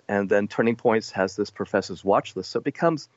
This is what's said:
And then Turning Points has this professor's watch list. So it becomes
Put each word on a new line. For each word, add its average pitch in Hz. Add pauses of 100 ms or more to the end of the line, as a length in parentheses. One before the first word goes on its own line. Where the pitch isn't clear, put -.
And 101
then 101
Turning 117
Points 110
has 95
this 101
professor's 95
watch 101
list. 92
So -
it -
becomes 160